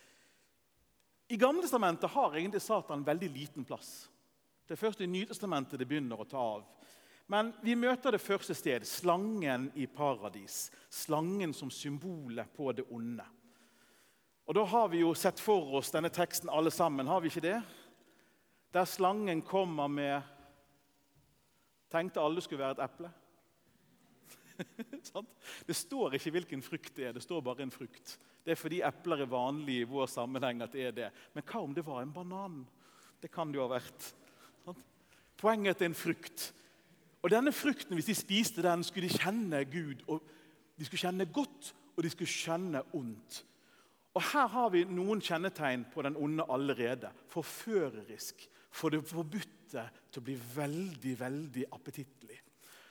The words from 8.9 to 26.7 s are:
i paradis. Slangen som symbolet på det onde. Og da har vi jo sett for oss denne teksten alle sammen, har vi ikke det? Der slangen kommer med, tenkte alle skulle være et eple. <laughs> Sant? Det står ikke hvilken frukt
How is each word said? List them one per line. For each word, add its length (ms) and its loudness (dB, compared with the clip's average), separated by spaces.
i 80 0
paradis. 800 -2
Slangen 640 0
som 160 -8
symbolet 880 -6
på 180 0
det 160 -4
onde. 360 -8
Og 80 2
da 80 6
har 240 4
vi 140 6
jo 100 6
sett 240 2
for 400 4
oss 160 -2
denne 160 2
teksten 400 0
alle 240 4
sammen, 320 2
har 160 2
vi 80 0
ikke 140 -4
det? 160 2
Der 120 6
slangen 600 2
kommer 400 2
med, 400 0
tenkte 320 0
alle 200 2
skulle 220 -4
være 140 -2
et 100 0
eple. 260 -12
<laughs> 520 -12
Sant? 180 -8
Det 120 -2
står 400 -2
ikke 160 -2
hvilken 320 -2
frukt 320 -10